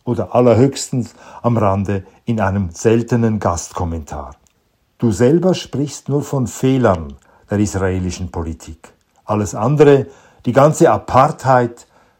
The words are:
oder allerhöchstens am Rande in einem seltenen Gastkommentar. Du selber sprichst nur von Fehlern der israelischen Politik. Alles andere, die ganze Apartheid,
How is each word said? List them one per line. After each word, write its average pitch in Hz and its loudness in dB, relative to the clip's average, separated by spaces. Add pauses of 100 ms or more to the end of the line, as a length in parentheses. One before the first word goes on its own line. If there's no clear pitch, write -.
oder 113 -4
allerhöchstens 123 0 (260)
am 120 0
Rande 98 -2 (220)
in 113 -4
einem 95 -2
seltenen 113 0
Gastkommentar. 82 -8 (640)
Du 117 0
selber 160 2
sprichst - -8
nur 143 -2
von 135 -4
Fehlern 98 0 (360)
der 104 -2
israelischen 92 -4
Politik. 80 -12 (320)
Alles 104 -4
andere, 139 4 (380)
die 123 -2
ganze 139 4
Apartheid, 123 0 (320)